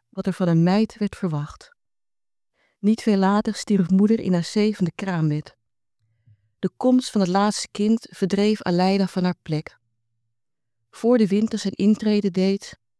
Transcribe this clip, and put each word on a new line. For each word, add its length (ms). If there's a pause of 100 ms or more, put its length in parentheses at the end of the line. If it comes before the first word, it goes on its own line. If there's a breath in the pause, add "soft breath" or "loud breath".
wat 180
er 60
van 160
een 140
meid 360
werd 180
verwacht. 580 (1040)
Niet 240
veel 140
later 380
stierf 360
moeder 300
in 120
haar 120
zevende 500
kraamwet. 640 (1000)
De 180
komst 340
van 100
het 100
laatste 400
kind 400
verdreef 520
Aleida 440
van 180
haar 180
plek. 360 (1120)
Voor 280
de 80
winter 320
zijn 160
intrede 560
deed, 480 (220)